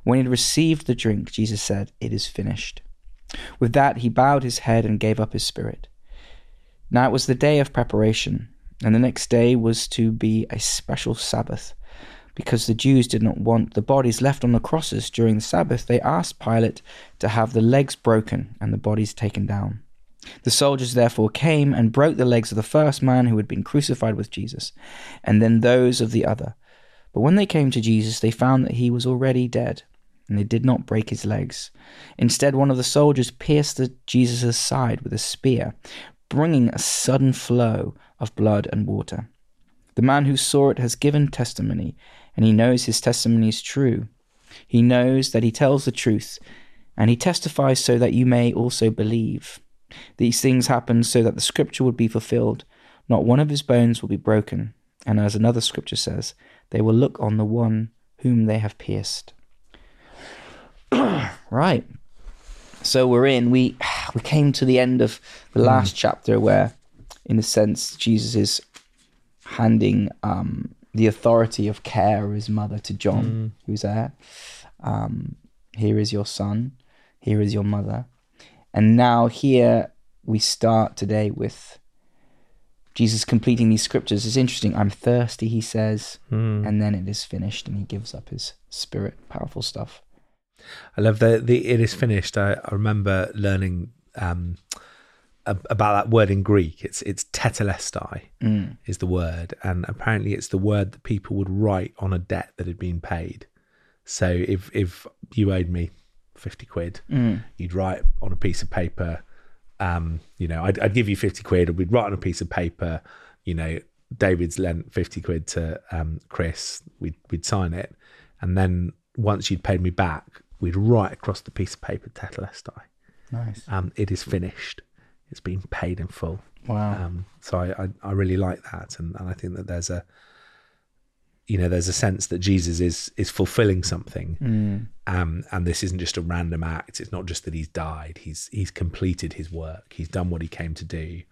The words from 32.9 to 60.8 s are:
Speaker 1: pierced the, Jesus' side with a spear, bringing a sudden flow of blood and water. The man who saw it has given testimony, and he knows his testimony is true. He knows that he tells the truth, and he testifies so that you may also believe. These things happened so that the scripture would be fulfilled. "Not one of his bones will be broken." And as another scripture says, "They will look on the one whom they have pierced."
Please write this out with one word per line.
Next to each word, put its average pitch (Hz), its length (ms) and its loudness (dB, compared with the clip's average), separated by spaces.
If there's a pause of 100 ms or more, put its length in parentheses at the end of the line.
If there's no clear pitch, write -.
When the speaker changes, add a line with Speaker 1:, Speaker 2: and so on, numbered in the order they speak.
Speaker 1:
pierced - 460 0
the, 131 160 -2 (120)
Jesus' 120 520 2
side 127 440 -2
with 101 120 -8
a 107 40 -2
spear, - 560 -2 (540)
bringing 139 420 4
a - 100 -6
sudden 131 520 2
flow 113 640 0 (260)
of - 160 -8
blood 107 380 2
and 104 140 -2
water. 101 420 -6 (640)
The - 80 0
man 139 240 6
who 139 100 2
saw 139 360 4
it - 80 0
has 120 160 -2
given 143 340 4
testimony, - 640 -4 (400)
and 110 100 2
he 110 60 8
knows 120 340 6
his - 140 -2
testimony 117 480 2
is 110 140 -2
true. 120 460 0 (600)
He 120 140 4
knows 127 500 4
that 113 120 2
he 117 80 4
tells 139 340 2
the 131 60 0
truth, - 480 -2 (580)
and 113 140 4
he 120 40 4
testifies 139 640 0
so 120 200 2
that 120 140 4
you 123 120 4
may 120 260 4
also 117 380 0
believe. 110 720 -2 (580)
These 120 240 2
things 127 260 4
happened 117 380 2
so 120 180 2
that 117 120 2
the - 60 -6
scripture - 440 -2
would 123 100 2
be 117 140 2
fulfilled. 117 560 -2 (420)
"Not 80 160 4
one 123 160 6
of 151 100 2
his 143 120 -2
bones 117 400 4
will 110 80 -6
be 101 80 -2
broken." 107 560 0 (320)
And 107 140 2
as 104 160 0
another 117 260 2
scripture - 340 -6
says, - 380 -6 (380)
"They - 100 0
will 110 140 4
look 127 260 2
on 107 160 0
the 107 80 0
one 110 460 0 (260)
whom 120 300 2
they 107 120 2
have 107 200 -4
pierced." - 540 -8 (1600)